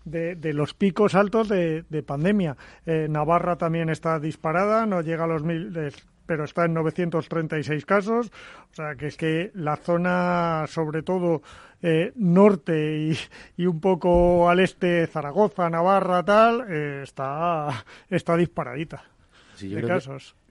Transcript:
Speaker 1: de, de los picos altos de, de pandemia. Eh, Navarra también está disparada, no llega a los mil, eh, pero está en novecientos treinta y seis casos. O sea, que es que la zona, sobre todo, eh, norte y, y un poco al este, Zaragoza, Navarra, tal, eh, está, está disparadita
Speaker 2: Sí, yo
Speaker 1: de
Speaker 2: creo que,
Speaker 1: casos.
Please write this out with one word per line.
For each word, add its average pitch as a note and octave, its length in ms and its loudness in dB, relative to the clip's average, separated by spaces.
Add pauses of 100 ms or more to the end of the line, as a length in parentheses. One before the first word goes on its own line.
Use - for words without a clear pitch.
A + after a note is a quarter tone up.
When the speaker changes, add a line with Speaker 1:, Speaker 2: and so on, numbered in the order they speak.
Speaker 1:
de, E3 320 -6
de D#3 180 -6
los D3 200 -2
picos G3 420 2
altos G#3 320 2
de, E3+ 400 0
de D3+ 160 -6
pandemia. D#3+ 540 0 (280)
Eh, D#3 240 -2
Navarra E3 460 0
también E3 320 -2
está D#3+ 320 -2
disparada, F3+ 680 -2
no F#3+ 140 -2
llega D#3+ 240 -4
a E3 40 -2
los D#3+ 160 -2
mil, E3+ 340 -4
eh, D3 140 -6 (340)
pero D3+ 180 -4
está E3+ 220 -2
en E3 80 0
novecientos E3 560 -2
treinta D#3+ 280 -4
y D3 60 -4
seis D3+ 220 -4
casos. G#3+ 440 0 (420)
O - 40 -20
sea, D3+ 200 -10
que C#3 120 -10
es - 80 -10
que D#3+ 380 -2
la D3+ 240 -4
zona, F3 880 0
sobre D#3 360 -4
todo, F3 380 0 (400)
eh, E3+ 360 0
norte F3 800 4
y, D#3 200 -2 (440)
y F3 40 0
un E3+ 140 0
poco F3 720 4
al F3 100 4
este, F3 480 2
Zaragoza, E3+ 640 0
Navarra, F3+ 540 2
tal, A3+ 460 4
eh, D3 340 -6
está, D3 840 -4 (240)
está E3+ 260 0
disparadita D3+ 720 -4 (500)
Speaker 2:
Sí, G2 140 -12
yo G#2 80 -6
Speaker 1:
de A2 60 -4
Speaker 2:
creo - 160 0
que, - 40 -8
Speaker 1:
casos. C3+ 320 -16 (160)